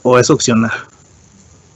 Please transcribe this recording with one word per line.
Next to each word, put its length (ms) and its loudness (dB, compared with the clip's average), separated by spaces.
o 160 2
es 120 2
opcional? 420 0